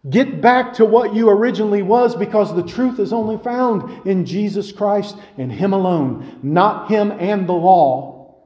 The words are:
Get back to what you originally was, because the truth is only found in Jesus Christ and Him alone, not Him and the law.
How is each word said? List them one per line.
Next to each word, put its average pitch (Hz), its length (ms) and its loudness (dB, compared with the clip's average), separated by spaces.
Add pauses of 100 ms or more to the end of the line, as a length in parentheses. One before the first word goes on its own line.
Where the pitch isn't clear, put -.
Get 240 320 0
back 247 340 2
to 226 100 6
what 214 300 2
you 226 140 4
originally 208 540 2
was, 240 320 2
because 202 400 -2
the 175 80 -2
truth 247 380 -4
is 202 120 -2
only 220 260 -4
found 240 680 -4
in 185 180 0
Jesus 202 460 -6
Christ 202 460 -4 (200)
and 127 140 -8
Him 190 220 -2
alone, 170 720 -2
not 180 440 0
Him 208 220 0
and 190 380 -4
the 180 60 0
law. 170 920 2